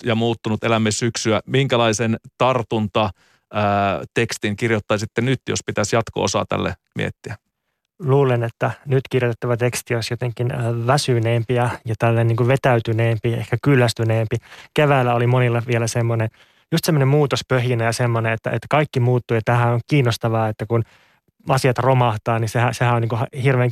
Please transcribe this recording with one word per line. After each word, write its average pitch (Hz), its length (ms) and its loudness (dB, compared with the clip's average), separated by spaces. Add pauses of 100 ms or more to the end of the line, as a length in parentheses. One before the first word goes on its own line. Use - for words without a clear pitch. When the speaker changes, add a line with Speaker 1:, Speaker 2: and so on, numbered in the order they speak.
Speaker 1:
ja 117 100 0
muuttunut, 113 500 -2
elämme 110 260 2
syksyä. 113 560 -2
Minkälaisen 117 720 0 (220)
tartunta, 113 720 0 (420)
ää, 101 480 0 (140)
tekstin 110 420 -2
kirjoittaisitte 110 640 -2
nyt, 127 260 0
jos 107 180 -2
pitäisi 107 300 -2
jatko-osaa 98 520 -2
tälle 95 260 -4 (200)
miettiä? 107 420 -8 (640)
Speaker 2:
Luulen, 131 440 2
että 117 280 -4 (160)
nyt 135 240 2
kirjoitettava 120 460 -2
teksti 120 380 -2
olisi 117 180 -4
jotenkin, 120 400 -4
äh, 117 340 -4
väsyneempi 120 680 2
ja, 120 160 0 (140)
ja 113 140 -4
tällainen 117 280 2
niin 117 100 2
kuin 120 120 2
vetäytyneempi, 117 840 0
ehkä 113 300 -4
kyllästyneempi. 113 720 2 (380)
Keväällä 135 400 4
oli 120 120 2
monilla 123 400 2
vielä 117 200 0
semmoinen, 117 420 -2 (440)
just 160 120 0
semmoinen 143 240 2
muutospöhinä 127 760 0
ja 113 80 0
semmoinen, 117 400 0
että, 113 180 -6
että 117 200 -4
kaikki 143 300 0
muuttuu 123 340 0
ja 113 100 2
tämähän 120 280 2
on 120 140 0
kiinnostavaa, 113 640 0
että 110 180 -6
kun 117 160 0 (680)
asiat 131 300 2
romahtaa, 120 600 2
niin 113 100 -2
sehän, 120 260 0
sehän 120 200 0
on 117 80 0
niin 113 60 -2
kuin 117 100 -2
ha-, 131 240 -6
hirveän 123 300 2